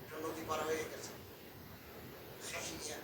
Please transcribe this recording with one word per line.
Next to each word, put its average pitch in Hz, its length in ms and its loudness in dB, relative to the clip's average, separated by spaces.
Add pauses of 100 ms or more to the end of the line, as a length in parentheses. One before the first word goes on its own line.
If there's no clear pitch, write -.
একটা 156 240 0
নদী 160 200 0
পার 156 160 6
হয়ে 160 140 8
গেছে, - 320 2 (1400)
খাসিয়া। - 520 0